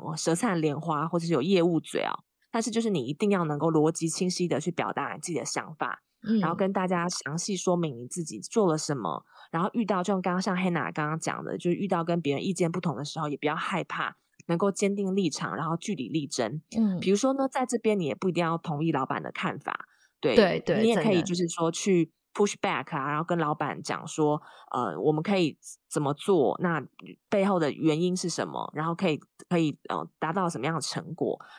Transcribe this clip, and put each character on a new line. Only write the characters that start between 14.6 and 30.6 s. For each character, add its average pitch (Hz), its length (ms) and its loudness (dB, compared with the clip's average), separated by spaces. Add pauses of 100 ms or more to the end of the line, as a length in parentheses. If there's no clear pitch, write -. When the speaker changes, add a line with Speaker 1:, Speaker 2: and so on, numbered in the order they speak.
Speaker 1:
坚 202 240 0
定 196 200 -2
立 190 140 2
场， 92 260 -4
然 143 120 -4
后 160 80 0
据 196 200 -4
理 131 120 -8
力 147 200 -2
争。 127 340 -2 (160)
Speaker 2:
嗯。 202 220 2
Speaker 1:
比 185 100 0
如 196 60 6
说 262 180 2
呢， 269 180 0
在 262 140 0
这 240 140 -2
边 214 200 2
你 175 60 0
也 131 80 0
不 - 160 -2
一 - 20 2
定 165 100 0
要 165 160 0
同 151 280 -4
意 165 60 2
老 135 140 0
板 - 160 -4
的 - 100 -8
看 151 280 -4
法， - 280 -8 (340)
对， 131 140 2
Speaker 2:
对， 175 240 8
对， - 240 0
Speaker 1:
你 226 60 4
也 233 60 4
可 202 160 4
以 180 120 4
就 190 100 -2
是 175 160 0
说 165 220 0
去 175 340 4
Speaker 2:
真 - 60 -20
的。 - 0 - (260)
Speaker 1:
push 202 240 2
back 160 340 -2
啊， 139 140 -2
然 147 80 0
后 156 60 0
跟 175 160 0
老 151 160 2
板 143 260 -4
讲 - 260 -6
说， 151 320 2 (320)
呃， 110 300 -2
我 135 100 4
们 156 120 0
可 202 120 2
以 170 220 2 (320)
怎 - 100 -4
么 143 140 0
做， 147 480 4
那 170 180 0 (500)
背 202 140 2
后 196 140 4
的 151 140 2
原 156 280 2
因 180 160 2
是 185 140 -2
什 120 180 -4
么， 62 280 -8
然 156 100 -4
后 170 80 -2
可 180 160 0
以， 151 100 0 (300)
可 180 80 2
以， 160 180 2 (140)
呃， 82 180 -4 (120)
达 156 120 -2
到 185 160 0
什 170 120 -4
么 117 80 -4